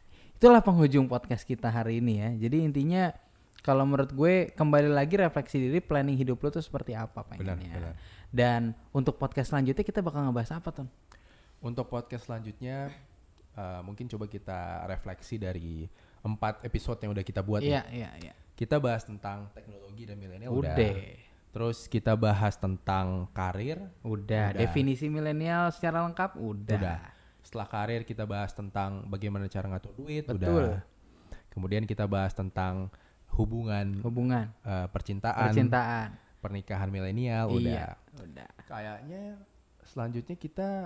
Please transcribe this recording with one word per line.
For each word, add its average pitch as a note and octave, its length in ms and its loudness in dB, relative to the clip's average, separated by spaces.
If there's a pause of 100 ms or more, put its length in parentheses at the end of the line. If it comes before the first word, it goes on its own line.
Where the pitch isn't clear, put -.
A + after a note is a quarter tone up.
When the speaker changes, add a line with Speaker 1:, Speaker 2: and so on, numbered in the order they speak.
(320)
Speaker 1:
itulah A#3+ 280 12
penghujung D3+ 460 8
podcast B2 380 -2
kita A#2+ 240 -4
hari A2+ 300 0
ini A#2 180 2
ya. G#2 140 0 (100)
Jadi A#2 220 2
intinya D#3+ 500 2 (480)
kalau C3+ 240 4
menurut C#3 260 2
gue D3 240 4 (180)
kembali D3 360 6
lagi D3 300 4
refleksi D3+ 420 2
diri, C3 200 2
planning C#3+ 360 2
hidup B2+ 220 2
lu D3 120 -2
tuh D#3+ 120 -4
seperti C3+ 320 -6
apa A2+ 300 -8
pengennya. F#2 520 -6
Speaker 2:
Benar, E2+ 160 -6
benar. E2 40 -10 (320)
Speaker 1:
Dan A#2+ 340 4 (300)
untuk C3+ 260 2
podcast C3+ 320 -2
selanjutnya C3+ 340 2
kita G3 160 -4
bakal D3+ 240 -2
ngebahas A#2+ 320 0
apa, E3 160 -8
Ton? C3+ 160 -10 (720)
Speaker 2:
Untuk A#2+ 280 -6
podcast A#2+ 360 -8
selanjutnya, B2 640 -8 (640)
eh, F#2 320 -10
mungkin G#2 240 -10
coba G#2+ 180 -8
kita F2 640 -8
refleksi F#2 480 -8
dari E2+ 560 -6 (280)
empat G#2+ 440 -4
episode A2+ 360 -4
yang G#2 120 -4
udah G#2 100 -2
kita F#2+ 200 -4
buat G#2 180 0
Speaker 1:
Iya, C#3+ 260 2
Speaker 2:
nih. A#2+ 120 -12
Speaker 1:
iya, A#2 200 -8
iya. - 160 -16 (200)
Speaker 2:
Kita A#2 240 0
bahas A#2+ 260 0
tentang G2+ 480 -10
teknologi G2+ 540 -18
dan G#2 100 -14
milenial G2 360 -10
Speaker 1:
Udah. C#3 200 0
Speaker 2:
udah. A2 240 4 (540)
Terus A2+ 360 -2
kita A2 280 2
bahas G#2+ 420 4
tentang F#2 760 -2
karir. G2+ 500 -4 (200)
Speaker 1:
Udah. G#2+ 520 0
Speaker 2:
Udah. - 20 -6
Speaker 1:
Definisi C3+ 540 0
milenial D#3+ 640 0
secara E3 280 -2
lengkap E3+ 360 -4
udah. G#2+ 400 -2
Speaker 2:
Udah. F2 240 -2 (400)
Setelah A2 240 -8
karir A2 380 -4
kita A2 200 -8
bahas G2+ 300 -4
tentang G2 520 -6
bagaimana G2 440 -4
cara F#2+ 180 -4
ngatur F#2+ 280 -6
duit. D3+ 280 -6
Speaker 1:
Betul. C3 460 2
Speaker 2:
Udah. F#2 160 -4 (640)
Kemudian G2 340 -2
kita G#2+ 220 -2
bahas G2 260 0
tentang F#2 640 -4 (380)
hubungan, G#2+ 680 0
Speaker 1:
Hubungan. A#2+ 640 0
Speaker 2:
eh, F#2 260 -4
percintaan. G#2+ 600 0
Speaker 1:
Percintaan. A#2 600 2 (280)
Speaker 2:
Pernikahan G2 500 -4
milenial A2 600 -2
Speaker 1:
Iya, A#2+ 80 2
Speaker 2:
udah. A#2 320 -2 (320)
Speaker 1:
udah. C#2 280 -18 (140)
Speaker 2:
Kayaknya A2+ 600 -12 (580)
selanjutnya A#2+ 540 -8
kita F#3+ 340 -6 (160)